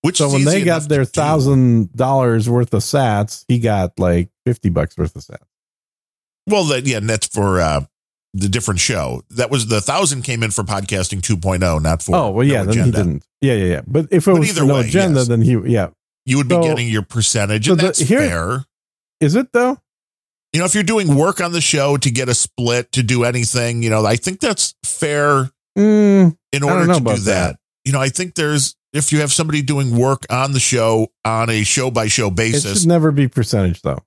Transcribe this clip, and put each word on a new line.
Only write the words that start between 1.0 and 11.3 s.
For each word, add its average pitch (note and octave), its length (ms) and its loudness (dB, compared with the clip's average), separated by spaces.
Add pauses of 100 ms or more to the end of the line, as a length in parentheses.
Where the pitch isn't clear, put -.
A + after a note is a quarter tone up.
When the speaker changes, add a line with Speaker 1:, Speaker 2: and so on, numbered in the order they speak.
Speaker 1:
to - 60 -14
do. D#3+ 100 -2
Speaker 2:
thousand C3 720 2
dollars B2 540 0
worth A#2+ 240 0
of G2+ 80 0
sats, G#2+ 680 -2
he B2 120 2
got, G2+ 400 -2
like, F2 300 0 (160)
fifty A#2+ 240 -2
bucks - 280 -2
worth - 180 -4
of - 80 -16
sats. - 220 -20 (1000)
Speaker 1:
Well, G3 180 2
that, C3+ 220 -2
yeah, B2 100 -2
and G#2+ 120 -4
that's G#2+ 180 -2
for, G2 340 0
uh, D2 240 0 (480)
the G2 160 -2
different G2+ 300 -2
show. C2+ 500 -4
That A#2+ 220 -2
was A#2 160 -2
the A2 140 0
thousand C#3 420 -2
came A#2 180 -4
in A2+ 80 -2
for G2+ 140 -4
Podcasting G2 580 -4
two G2+ 160 -2